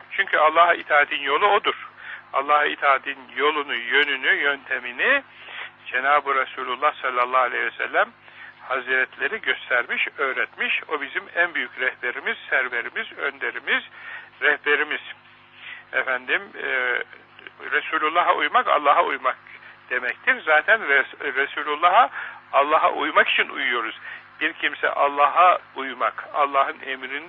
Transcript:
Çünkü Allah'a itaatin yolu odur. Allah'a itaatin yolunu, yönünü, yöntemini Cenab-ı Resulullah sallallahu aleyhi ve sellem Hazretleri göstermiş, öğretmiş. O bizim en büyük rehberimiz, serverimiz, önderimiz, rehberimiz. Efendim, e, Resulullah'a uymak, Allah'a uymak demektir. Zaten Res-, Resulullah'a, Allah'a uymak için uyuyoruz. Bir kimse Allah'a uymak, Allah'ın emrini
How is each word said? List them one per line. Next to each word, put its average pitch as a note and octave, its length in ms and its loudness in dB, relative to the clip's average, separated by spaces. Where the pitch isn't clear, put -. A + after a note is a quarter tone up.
Çünkü F#3+ 260 -2
Allah'a E3 360 6
itaatin D3 480 2
yolu D3 260 2
odur. - 400 0
Allah'a D3 320 2
itaatin C#3 520 0
yolunu, C#3+ 400 0
yönünü, C3+ 580 2
yöntemini C#3+ 880 0
Cenab-ı C#3 500 2
Resulullah C3 580 -2
sallallahu B2+ 480 0
aleyhi A#2+ 240 0
ve A#2 60 -4
sellem D3+ 380 -2
Hazretleri C3 760 -2
göstermiş, B2+ 640 -2
öğretmiş. C3+ 680 -2
O D3 140 -4
bizim C#3 220 -8
en E3+ 200 0
büyük B2 240 -6
rehberimiz, C3 580 -4
serverimiz, B2+ 680 -4
önderimiz, C#3 640 -4
rehberimiz. D3 600 0
Efendim, C3 480 -2
e, C#3+ 40 -4
Resulullah'a D#3 640 0
uymak, G3 320 0
Allah'a D3 360 4
uymak C3 340 -2
demektir. B2+ 560 -2
Zaten D#3+ 420 4
Res-, C#3 480 0
Resulullah'a, D3+ 760 2
Allah'a D3+ 380 4
uymak D#3 380 2
için F#3+ 200 0
uyuyoruz. A#2+ 500 -4
Bir D#3+ 120 -2
kimse D3 360 -4
Allah'a C#3+ 720 4
uymak, B2+ 580 -4
Allah'ın C#3+ 520 0
emrini C3+ 440 -8